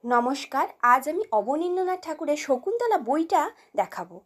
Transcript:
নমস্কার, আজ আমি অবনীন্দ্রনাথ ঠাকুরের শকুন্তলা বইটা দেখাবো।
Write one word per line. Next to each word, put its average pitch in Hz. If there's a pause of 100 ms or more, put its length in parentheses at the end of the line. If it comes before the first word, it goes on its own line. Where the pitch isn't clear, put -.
নমস্কার, 254 (140)
আজ 247
আমি 359
অবনীন্দ্রনাথ 359
ঠাকুরের 302
শকুন্তলা 415
বইটা 311 (340)
দেখাবো। 180